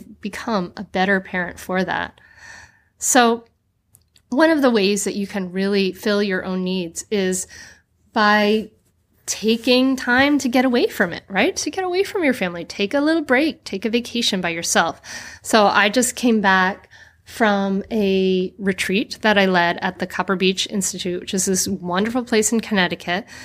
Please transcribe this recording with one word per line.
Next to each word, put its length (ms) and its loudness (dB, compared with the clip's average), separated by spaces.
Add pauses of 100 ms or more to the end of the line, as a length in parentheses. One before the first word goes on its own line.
(200)
become 560 -4
a 80 -10
better 340 0
parent 400 -6
for 240 -2
that. 380 -6 (760)
So 480 2 (800)
one 220 4
of 120 2
the 80 4
ways 320 2
that 140 -6
you 100 -4
can 240 -8
really 400 0
fill 320 0
your 220 -2
own 180 -4
needs 480 -4
is 380 -2 (640)
by 580 2 (540)
taking 680 2
time 420 2
to 120 0
get 160 4
away 240 2
from 240 -2
it, 160 -12
right? 260 0
To 160 -6
get 140 -4
away 180 0
from 220 -2
your 100 4
family, 300 -6
take 280 -4
a 80 2
little 220 2
break, 400 0
take 220 -8
a 40 -2
vacation 520 -2
by 80 -2
yourself. 520 -2 (420)
So 240 4
I 240 4
just 260 0
came 240 2
back 480 2 (360)
from 680 0
a 680 2
retreat 640 -2
that 160 2
I 80 6
led 340 2
at 200 -6
the 80 -4
Copper 260 -4
Beech 320 0
Institute, 540 -6
which 140 -8
is 120 -2
this 220 -2
wonderful 560 -2
place 280 0
in 80 0
Connecticut. 640 -2 (200)